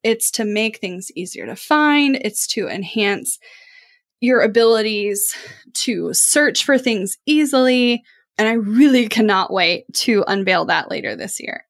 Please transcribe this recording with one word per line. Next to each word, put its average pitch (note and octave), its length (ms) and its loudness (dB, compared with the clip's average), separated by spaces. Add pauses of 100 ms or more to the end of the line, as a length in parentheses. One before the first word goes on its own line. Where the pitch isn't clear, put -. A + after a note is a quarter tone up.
it's A3+ 300 -2
to A3+ 140 -4
make G#3+ 340 -2
things F#3 340 -10
easier - 320 -12
to A3+ 120 -12
find. D4 580 2
It's - 320 -6
to G3 220 -4
enhance G3+ 680 -4 (840)
your B3 200 2
abilities G#3+ 960 2 (380)
to F3 400 -4
search - 500 2
for C4+ 140 2
things A3 480 -2
easily. B3+ 760 2 (360)
And B3+ 100 2
I A3+ 60 0
really A#3 560 4
cannot G#3 420 2
wait F3 340 0 (100)
to G#3+ 300 2
unveil F#3 400 0
that - 240 0
later F#3 280 -6
this - 240 -10
year. - 280 -12